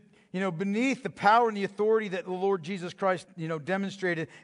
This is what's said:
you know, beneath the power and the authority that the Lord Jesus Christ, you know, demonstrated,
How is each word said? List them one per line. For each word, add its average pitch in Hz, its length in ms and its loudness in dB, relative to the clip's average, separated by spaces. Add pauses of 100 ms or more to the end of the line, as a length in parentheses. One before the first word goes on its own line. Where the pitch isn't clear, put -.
(320)
you 185 80 -4
know, 196 100 0
beneath 202 540 -2
the 180 80 -6
power 226 380 6
and 214 60 -6
the 196 100 -2
authority 214 420 2
that 175 180 -6
the 185 60 -8
Lord 185 320 0
Jesus 175 320 -8
Christ, 185 400 0
you 165 120 -8
know, 160 120 -4
demonstrated, 180 680 -2 (160)